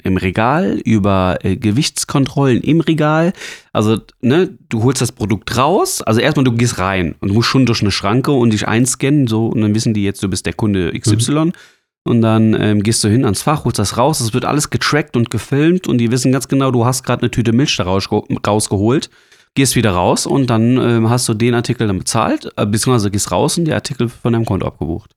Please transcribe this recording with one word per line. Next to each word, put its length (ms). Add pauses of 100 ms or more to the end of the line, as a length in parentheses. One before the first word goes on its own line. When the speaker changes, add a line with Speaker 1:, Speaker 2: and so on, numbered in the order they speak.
Speaker 1:
im 140
Regal, 680
über, 580
äh, 140
Gewichtskontrollen 1040
im 180
Regal. 520 (400)
Also, 260 (220)
ne, 300 (180)
du 140
holst 200
das 100
Produkt 440
raus, 460
also 180
erstmal, 240
du 80
gehst 260
rein 420
und 120
musst 160
schon 180
durch 160
eine 80
Schranke 420
und 200
dich 140
einscannen, 600
so, 200
und 140
dann 140
wissen 200
die 80
jetzt, 200
du 60
bist 180
der 80
Kunde 400
X 180
Y. 360
Speaker 2:
Mhm. 40 (500)
Speaker 1:
Und 200
dann, 360
ähm, 240
gehst 220
du 40
hin 180
ans 160
Fach, 240
holst 120
das 200
raus, 220
es 120
wird 140
alles 240
getrackt 460
und 140
gefilmt 560
und 120
die 120
wissen 220
ganz 160
genau, 220
du 160
hast 180
grad 160
eine 100
Tüte 220
Milch 240
da 80
rausge-, 400 (220)
rausgeholt, 640 (440)
gehst 220
wieder 140
raus 340
und 240
dann, 300
ähm, 320
hast 180
du 60
den 180
Artikel 340
dann 120
bezahlt, 580
äh, 80
beziehungsweise 460
gehst 200
raus 280
und 80
der 80
Artikel 340
von 240
deinem 140
Konto 200
abgebucht. 500